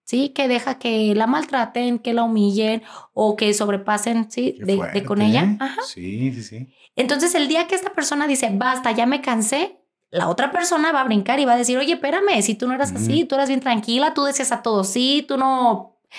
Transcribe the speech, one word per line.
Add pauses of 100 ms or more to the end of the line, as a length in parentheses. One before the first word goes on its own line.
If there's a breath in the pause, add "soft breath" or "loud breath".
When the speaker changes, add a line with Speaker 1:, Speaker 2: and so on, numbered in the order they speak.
Speaker 1:
¿sí?
Que
deja
que
la
maltraten,
que
la
humillen (300 loud breath)
o
que
sobrepasen,
¿sí?
Speaker 2:
Qué
Speaker 1:
De,
de
Speaker 2:
fuerte,
Speaker 1:
con
ella.
Speaker 2:
¿eh?
Speaker 1:
Ajá.
Speaker 2:
Sí,
sí,
sí. (220 soft breath)
Speaker 1:
Entonces,
el
día
que
esta
persona
dice,
"Basta,
ya
me
cansé", (300)
la
otra
persona
va
a
brincar
y
va
a
decir,
"Oye,
espérame,
si
tú
no
eras
Speaker 2:
Ujú.
Speaker 1:
así,
tú
eras
bien
tranquila,
tú
decías
a
todos
sí,
tú
no, (200 loud breath)